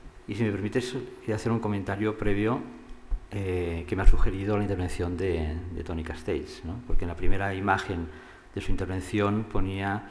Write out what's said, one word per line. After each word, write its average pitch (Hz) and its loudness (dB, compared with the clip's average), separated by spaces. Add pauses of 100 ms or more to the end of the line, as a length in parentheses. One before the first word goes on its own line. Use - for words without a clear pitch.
(260)
Y 101 -6
si 110 0
me 107 2
permites, 107 -4 (240)
quería 110 -4
hacer 113 -2
un 117 2
comentario 104 -2
previo, 104 0 (720)
eh, 90 -2
que 98 -2
me 95 -2
ha 92 8
sugerido 101 8
la 104 0
intervención 90 -4
de, 82 -2 (160)
de 85 -8
Tony 82 -6
Castells, - -8
¿no? 92 -10
Porque - 6
en 87 -4
la 82 -6
primera 92 4
imagen 95 0 (480)
de 98 -4
su - -2
intervención 101 0
ponía 98 -2